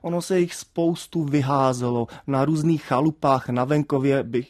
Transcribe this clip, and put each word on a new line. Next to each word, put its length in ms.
Ono 200
se 180
jich 160
spoustu 680
vyházelo, 840
na 180
různých 380
chalupách, 680
na 160
venkově 580
bych, 260